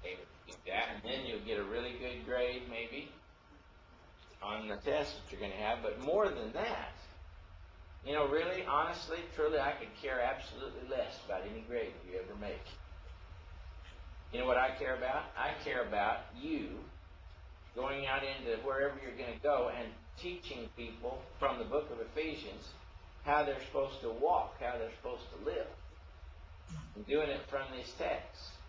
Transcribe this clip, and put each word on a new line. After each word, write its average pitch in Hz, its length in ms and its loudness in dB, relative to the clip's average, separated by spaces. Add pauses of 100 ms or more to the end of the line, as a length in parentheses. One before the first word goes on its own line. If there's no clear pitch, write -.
Able 90 180 -4
to - 280 -16
do - 60 -12 (100)
that, 107 280 4
and 104 80 -8
then 131 240 -2
you'll 104 180 -2
get 107 140 2
a 101 40 2
really 120 360 -2
good 123 260 -4
grade, 123 420 2
maybe, 120 440 -6 (1300)
on 107 280 -2
the 101 80 0
test 143 360 2
that - 180 -10
you're 127 100 -6
gonna 101 200 -2
have. 120 220 2
But 110 180 0
more 185 280 6
than 113 240 -2
that, - 400 -2 (1120)
you 139 80 0
know, 147 140 8
really, 170 380 4
honestly, 165 540 2 (160)
truly, 151 240 6
I 139 140 4
could - 280 -6
care 131 200 2
absolutely 131 680 0
less 123 360 0
about 95 240 0
any 110 180 -6
grade 113 260 0 (160)
you 92 80 -2
ever 98 220 -4
make. 98 260 -4 (1700)
You 120 60 0
know 127 60 2
what 123 120 8
I 131 140 8
care 131 240 2
about? 127 280 2 (140)
I 135 140 2 (120)
care 131 220 2
about 104 340 4 (180)
you 139 320 0 (1040)
going 139 300 0
out 135 180 2
into 131 400 0
wherever 135 380 4
you're 123 160 -6
gonna 120 260 -4
go 131 340 6
and 117 100 -2 (300)
teaching 117 600 -6
people 117 440 -4 (180)
from 135 200 4
the 110 60 0
book 131 260 2
of 117 80 -4
Ephesians 139 720 -4 (540)
how 147 180 6
they're 139 260 2
supposed 139 340 2
to 117 80 0
walk, 127 500 4
how 123 180 0
they're 113 140 -2 (100)
supposed 123 300 -4
to 101 140 -8
live, 180 220 0 (1300)
and 104 120 -8
doing 143 220 6
it 139 100 0 (100)
from 135 140 0 (100)
these 127 200 -6
texts. - 580 -2 (180)